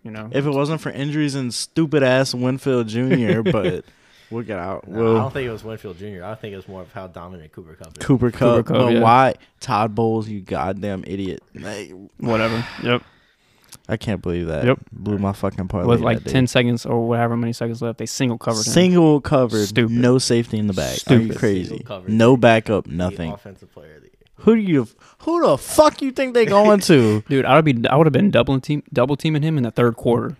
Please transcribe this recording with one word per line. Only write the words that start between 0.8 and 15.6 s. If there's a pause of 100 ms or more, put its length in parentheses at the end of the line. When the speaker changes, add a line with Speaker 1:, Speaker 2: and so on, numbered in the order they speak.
Speaker 2:
for
injuries
and
stupid
ass
Winfield
Junior,
Speaker 1:
<laughs>
Speaker 2:
but (440)
we'll
get
out.
Speaker 3:
No,
Speaker 2:
We'll
Speaker 3:
I
don't
think
it
was
Winfield
Junior.
I
think
it
was
more
of
how
dominant
Cooper
Kupp
is.
Speaker 2:
Cooper
Kupp,
Speaker 1:
Cooper
Kupp, (100)
Speaker 2:
but
Speaker 1:
yeah.
Speaker 2:
why? (260)
Todd
Bowles,
you
goddamn
idiot. (140)
Like, (240)
Speaker 1:
Whatever. (180)
Yep. (840)
Speaker 2:
I
can't
believe
that.
Speaker 1:
Yep. (120)
Speaker 2:
Blew
my
fucking